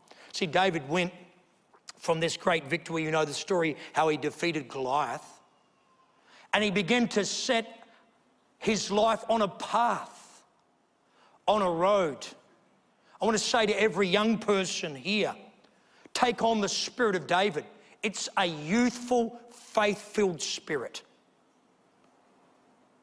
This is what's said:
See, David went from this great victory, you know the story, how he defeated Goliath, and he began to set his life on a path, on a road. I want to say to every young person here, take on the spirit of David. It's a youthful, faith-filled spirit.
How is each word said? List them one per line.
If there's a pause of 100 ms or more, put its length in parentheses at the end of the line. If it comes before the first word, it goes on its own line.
(320)
See,
David
went (840)
from
this
great
victory,
you
know
the
story, (160)
how
he
defeated
Goliath, (1120)
and
he
began
to
set (840)
his
life
on
a
path, (1040)
on
a
road. (960)
I
want
to
say
to (100)
every
young
person
here, (800)
take
on
the
spirit
of
David. (400)
It's
a
youthful, (100)
faith-filled
spirit. (2000)